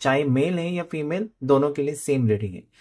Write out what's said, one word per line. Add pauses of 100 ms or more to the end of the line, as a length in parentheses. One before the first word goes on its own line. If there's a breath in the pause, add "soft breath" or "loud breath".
चाहे
मेल
है
या
फीमेल, (140)
दोनों
के
लिए
सेम
रीडिंग
है। (180 soft breath)